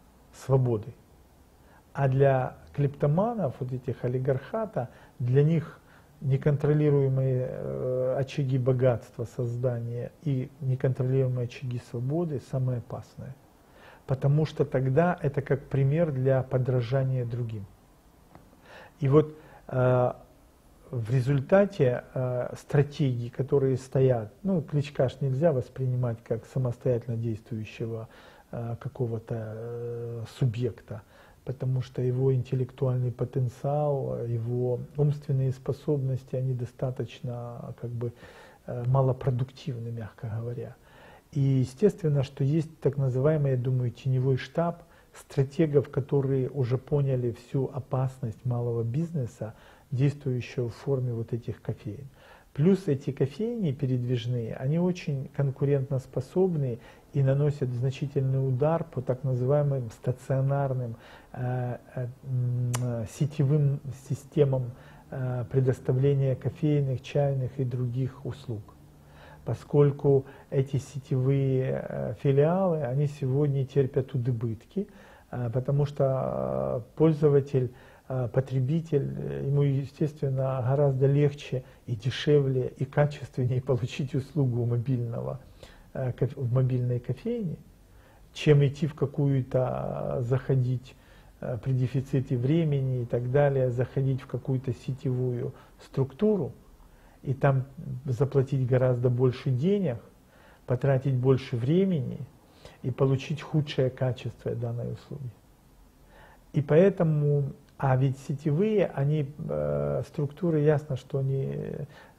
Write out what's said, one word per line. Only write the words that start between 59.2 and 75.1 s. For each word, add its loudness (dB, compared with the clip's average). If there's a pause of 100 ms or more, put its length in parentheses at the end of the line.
называемым 2
стационарным, -2 (380)
э, -4 (180)
э, -4 (160)
м, -2 (100)
э, -4 (140)
сетевым 2 (300)
системам, 0 (400)
э, -4
предоставления 2
кофейных, 0
чайных -2
и 0
других -4
услуг. -8 (840)
Поскольку 4 (240)
эти 0
сетевые, 0
э, -4
филиалы, 4
они 0
сегодня 0
терпят 0
удыбытки, -4 (440)